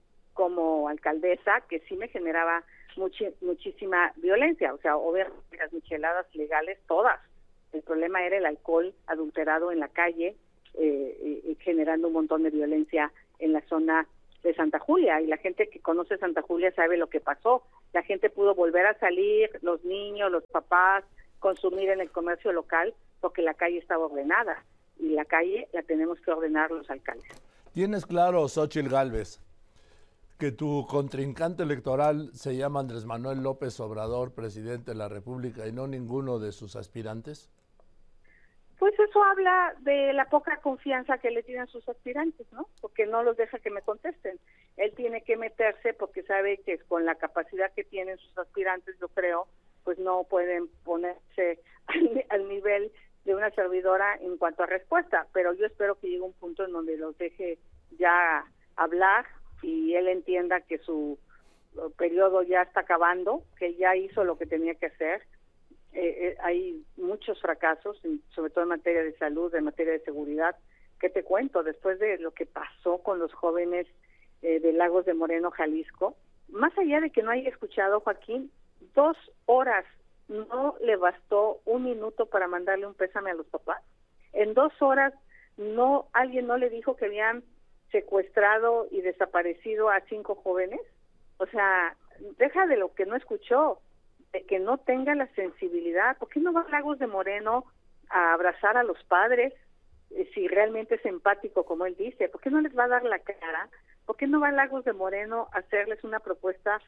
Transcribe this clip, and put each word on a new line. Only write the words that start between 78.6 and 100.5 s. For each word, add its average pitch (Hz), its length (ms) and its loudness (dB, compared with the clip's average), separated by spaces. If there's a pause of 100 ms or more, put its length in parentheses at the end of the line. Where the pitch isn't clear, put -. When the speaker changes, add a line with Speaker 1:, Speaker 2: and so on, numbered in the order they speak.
Speaker 1:
dos 302 220 6 (280)
horas 247 400 4 (440)
no 226 520 -4
le 226 160 4
bastó 202 680 2
un 247 200 0
minuto 220 420 -4
para 196 200 0
mandarle 180 400 -2
un 202 80 -14
pésame 190 380 -4
a - 20 -4
los 160 140 -10
papás. 170 340 -6 (500)
En 214 220 0
dos 285 260 4
horas 277 320 4 (440)
no, 240 560 2
alguien 254 340 0
no 240 100 0
le 247 140 0
dijo 233 240 -4
que 226 120 -4
habían 214 360 -2 (480)
secuestrado 214 1000 2
y 202 100 -2
desaparecido 185 920 0
a 196 180 4
cinco 214 280 -6
jóvenes. 190 440 -2 (580)
O 190 80 -2
sea, 190 500 2 (420)
deja 311 280 4
de 294 100 4
lo 190 180 -2
que 190 120 0
no 214 100 -4
escuchó, 254 640 0 (520)
de - 140 -6
que 190 140 0
no 226 180 0
tenga 262 360 0
la 285 200 0
sensibilidad. 180 840 -2
¿Por 240 100 -10
qué - 120 -4
no 349 120 2
va 330 100 2
a 330 80 -8
Lagos 294 300 -2
de 262 80 -2
Moreno 214 560 -2 (440)
a 175 240 4
abrazar 180 440 2
a 240 80 4
los 185 200 -4
padres, 240 480 4 (580)
eh, - 240 -6
si 196 120 -2
realmente 214 480 2